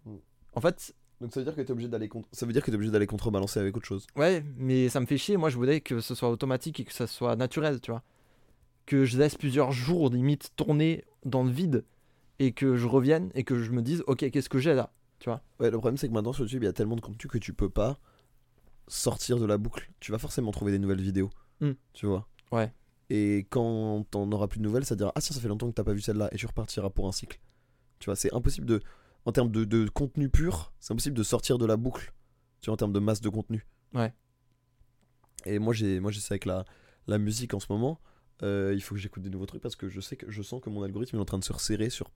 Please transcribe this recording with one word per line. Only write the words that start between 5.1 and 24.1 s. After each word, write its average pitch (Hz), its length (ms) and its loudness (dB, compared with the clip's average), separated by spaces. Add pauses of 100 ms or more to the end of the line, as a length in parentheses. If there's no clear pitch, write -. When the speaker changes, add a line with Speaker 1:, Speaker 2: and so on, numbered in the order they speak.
Speaker 2:
chier. 202 200 2
Moi, 160 120 4
je 123 60 -2
voulais 135 260 4
que 117 200 -2
ce - 120 -6
soit 123 160 0
automatique 131 520 -2
et - 20 -6
que - 100 -12
ça 120 140 -4
soit 120 300 -2
naturel, 135 440 0
tu - 100 -8
vois. 117 120 -6 (840)
Que 135 200 6
je 123 120 2
laisse 147 180 4
plusieurs 135 360 2
jours, 135 400 2
limite, 135 460 2
tourner 151 480 2 (180)
dans 127 200 2
le 127 60 4
vide 135 360 0 (540)
et 135 120 4
que 131 240 2
je 120 100 2
revienne 139 480 4
et 127 100 -2
que 127 160 0
je 113 120 -2
me 123 100 2
dise, 156 240 0
ok, 139 240 0
qu'est-ce 135 200 0
que 135 100 2
j'ai 151 160 4
là, 117 160 0 (280)
tu - 100 -6
vois. 117 120 -4 (180)
Speaker 1:
Ouais, 117 120 4
le 113 60 0
problème, 120 200 2
c'est 139 100 -2
que 113 60 -2
maintenant, 110 200 0
sur 139 100 -2
YouTube, 123 200 -4
il - 40 0
y - 20 4
a 90 40 -2
tellement 113 220 0
de 113 60 -4
contenu - 280 -14
que 120 100 -4
tu 95 140 -8
peux 98 160 0
pas 113 280 0 (920)
sortir 120 520 0
de 113 60 2
la 104 120 4
boucle. - 420 -6
Tu - 120 -10
vas 110 80 -2
forcément 113 320 -2
trouver 101 200 0
des 98 80 4
nouvelles 98 220 2
vidéos, 95 300 0 (300)
Speaker 2:
Hmm. 147 100 2 (220)
Speaker 1:
tu - 120 -10
vois. 98 220 0 (240)
Speaker 2:
Ouais. 113 200 0 (380)
Speaker 1:
Et 104 400 2
quand 110 640 0